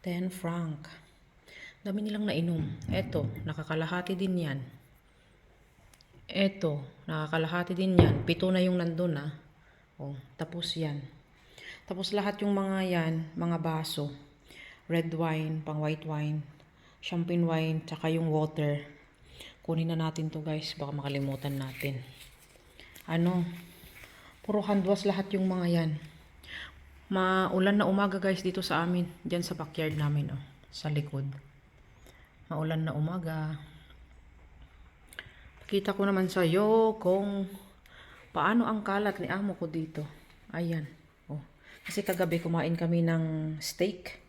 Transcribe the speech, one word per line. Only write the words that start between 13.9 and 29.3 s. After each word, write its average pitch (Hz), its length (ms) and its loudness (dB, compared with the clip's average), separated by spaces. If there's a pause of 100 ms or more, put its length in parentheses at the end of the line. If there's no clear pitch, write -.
Red 165 240 0
wine, 160 480 0
pang 151 240 -4
white 156 240 -2
wine, 151 320 -2 (640)
champagne 175 400 0
wine, 160 400 0
tsaka 160 240 -4
yung 165 240 2
water. 151 560 0 (720)
Kunin 165 320 0
na 160 80 0
natin 160 320 -2
to, 156 80 -6
guys. 151 400 -4
Baka 143 160 -6
makalimutan 139 640 -2
natin. 131 400 -4 (1120)
Ano? 170 340 4 (960)
Puro 208 240 -2
hand 202 240 2
wash 196 160 2
lahat 196 320 0
yung 190 160 2
mga 180 160 0
yan. 165 240 4 (1200)
Maulan 190 680 4
na 160 80 4
umaga, 196 340 2
guys, 190 160 2
dito 185 240 -2
sa 165 220 2
amin. 180 180 2 (240)
Diyan 175 160 0